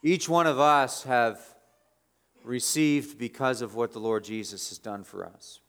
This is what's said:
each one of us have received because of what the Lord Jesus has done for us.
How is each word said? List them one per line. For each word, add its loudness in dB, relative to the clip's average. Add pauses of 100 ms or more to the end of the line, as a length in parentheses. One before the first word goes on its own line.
each 0
one 4
of 2
us 4
have 2 (1000)
received 0
because -2
of -8
what -2
the -12
Lord -2
Jesus -10
has -16
done -12
for -12
us. -20